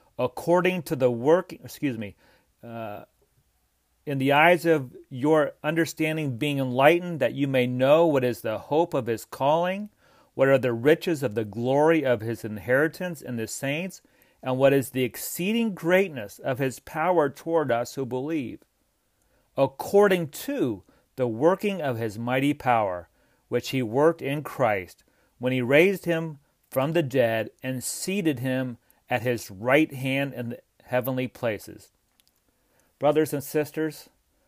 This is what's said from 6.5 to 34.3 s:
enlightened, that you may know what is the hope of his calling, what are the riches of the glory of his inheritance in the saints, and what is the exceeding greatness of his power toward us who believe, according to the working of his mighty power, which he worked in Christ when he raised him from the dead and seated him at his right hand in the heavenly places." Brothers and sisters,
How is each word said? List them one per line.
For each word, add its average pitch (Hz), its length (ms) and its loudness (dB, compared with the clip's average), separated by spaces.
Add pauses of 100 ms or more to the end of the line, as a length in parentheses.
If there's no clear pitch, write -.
enlightened, 147 600 4
that 123 140 0
you 135 120 -2
may 131 220 2
know 135 400 4
what 139 160 2
is 123 160 0
the 110 180 -6
hope 160 360 -2
of 131 140 -2
his 113 180 -4
calling, 175 640 -2 (440)
what 135 140 2
are 135 100 6
the 127 140 0
riches 147 500 2
of 113 140 -2
the 113 80 -2
glory 135 640 2
of 123 160 2
his 113 240 -6
inheritance 139 760 -2
in 127 140 -8
the 113 120 -6
saints, 151 540 -8 (400)
and 127 160 -4
what 135 140 6
is 139 200 2
the 127 120 -2
exceeding 208 720 -4
greatness 160 640 0
of 135 180 -4
his 131 220 -4
power 160 500 0
toward 165 400 -2
us 120 260 -2
who 135 100 -6
believe, 131 580 -8 (920)
according 175 720 2
to 143 540 -4 (340)
the 127 100 0
working 175 540 0
of 131 160 -2
his 110 200 -6
mighty 131 360 0
power, 107 560 0 (400)
which 123 200 -2
he 131 120 -2
worked 139 400 2
in 143 220 -4
Christ 104 600 -2 (360)
when 127 120 -2
he 127 100 0
raised 160 440 4
him 160 340 -4 (300)
from 135 240 -2
the 170 100 2
dead 117 460 0 (120)
and 131 220 -6
seated 170 560 -4
him 131 380 -4 (320)
at 120 140 -2
his 120 280 -4
right 127 400 2
hand 135 420 -4
in 120 160 -8
the 117 100 -10 (260)
heavenly 127 420 -2
places." - 640 -8 (1080)
Brothers 147 320 2
and 139 120 -4
sisters, 151 680 -6 (380)